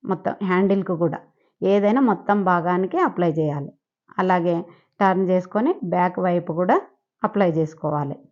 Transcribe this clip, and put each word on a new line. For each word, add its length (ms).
మొత్తం 300
హ్యాండిల్‌కి 540
కూడా 160
ఏదైనా 400
మొత్తం 420
భాగానికి 560
అప్లై 300
చేయాలి. 320
అలాగే 380
టర్న్ 320
చేసుకొని 420
బ్యాక్ 360
వైపు 340
కూడా 240
అప్లై 280
చేసుకోవాలి. 680